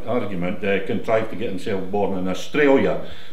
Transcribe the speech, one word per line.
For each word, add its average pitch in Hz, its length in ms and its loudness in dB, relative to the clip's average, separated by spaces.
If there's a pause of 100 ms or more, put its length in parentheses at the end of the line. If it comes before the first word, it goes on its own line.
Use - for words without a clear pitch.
argument, 101 580 -2
uh, 98 220 0
contrived 110 460 0
to 104 40 -4
get 110 140 -4
himself 95 400 -2
born 98 280 0
in 92 100 -2
Australia. 101 720 2 (320)